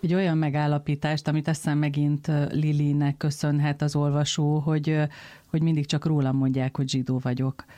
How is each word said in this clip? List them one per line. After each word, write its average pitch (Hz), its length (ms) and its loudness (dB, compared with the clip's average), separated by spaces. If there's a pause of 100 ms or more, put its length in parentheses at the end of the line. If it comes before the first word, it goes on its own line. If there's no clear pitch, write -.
egy 170 120 0
olyan 180 240 2
megállapítást, 147 880 0
amit 151 200 0
azt 160 140 -2
hiszem 147 160 0
megint, 147 500 0
ö, 147 180 2
Lilinek 147 720 0
köszönhet 147 640 0
az 147 140 -2
olvasó, 147 640 0
hogy, 151 300 0
ö, 156 140 2 (460)
hogy 160 120 0
mindig 160 240 2
csak 151 200 -2
rólam 139 320 2
mondják, 131 380 0
hogy 135 140 -2
zsidó 127 340 0
vagyok. 127 420 -2 (120)